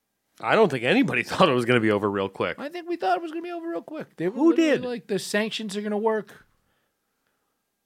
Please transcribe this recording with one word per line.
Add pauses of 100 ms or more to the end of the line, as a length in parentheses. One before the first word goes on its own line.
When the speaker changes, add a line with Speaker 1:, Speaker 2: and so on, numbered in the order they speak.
(400)
Speaker 1:
I
don't
think
anybody
<laughs>
thought
it
was
gonna
be
over
real
quick.
Speaker 2:
I
think
we
thought
it
was
gonna
be
over
real
quick.
They
were
Speaker 1:
Who
Speaker 2:
literally
Speaker 1:
did?
Speaker 2:
like,
"The
sanctions
are
gonna
work." (1400)